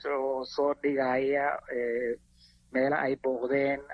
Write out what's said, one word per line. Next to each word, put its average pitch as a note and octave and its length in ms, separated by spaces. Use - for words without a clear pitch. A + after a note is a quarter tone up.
oo C3+ 420
soo C#3+ 280
dhigaya, C#3 840
eh, A#2+ 480
meelo C3+ 220
ay C#3 200
booqdeen C3+ 680